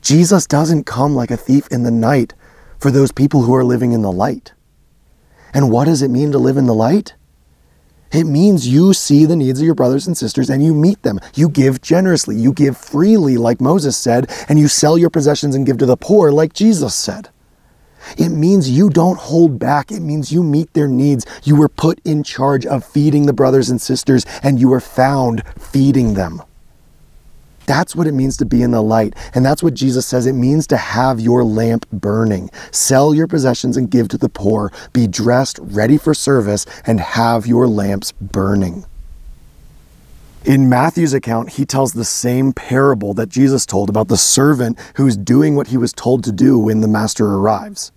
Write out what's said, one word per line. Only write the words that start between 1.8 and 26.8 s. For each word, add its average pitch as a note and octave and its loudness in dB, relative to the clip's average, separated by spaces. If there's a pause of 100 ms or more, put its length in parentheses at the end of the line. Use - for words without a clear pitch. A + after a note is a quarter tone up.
the A#2+ 0
night A#2 0 (460)
for C#3 0
those C3+ 2
people C#3 0
who A#2+ 2
are C3 2
living B2 0
in A#2 0
the G2+ -2
light. - -4 (1000)
And C3+ 2
what A#2 2
does D#3 2
it C#3 0
mean C#3 0
to C#3 0
live C3 0
in C3+ 2
the A#2 2
light? B2+ 0 (960)
It D#3+ 0
means D#3 2
you E3+ 4
see D3+ 4
the E3+ 2
needs C3 -2
of D#3+ 0
your D#3+ 2
brothers C3 0
and E3+ -4
sisters A#2+ -4
and C#3 0
you D#3+ 4
meet D#3+ 2
them. G2+ -2 (140)
You D3+ 2
give C3+ 0
generously, E3+ 0
you A#2+ 2
give C#3 0
freely E3 2
like A#2 0
Moses D3 0
said, B2 0 (180)
and D3+ 4
you D3 4
sell D#3 2
your E3+ 4
possessions D3 0
and C3+ 0
give C3 0
to C3+ 0
the B2 4
poor F#3 2
like D#3 0
Jesus G3 0
said. - -10 (880)
It - 0
means D#3+ 2
you E3+ 4
don't E3+ 0
hold D#3 2
back. C#3 -2
It G#3 -10
means D3+ -6
you F3 0
meet D#3 -2
their D3 0
needs. C3+ 0 (160)
You D3 4
were D3 4
put - -2
in D3+ -2
charge C3+ -2
of C3 -4
feeding D3 0
the C#3 2
brothers C3 2
and B2 -2
sisters, C3 0 (180)
and C#3 2
you B2+ 4
were B2+ 2
found B2+ -2 (160)
feeding C3+ 0
them. F2 -6 (1300)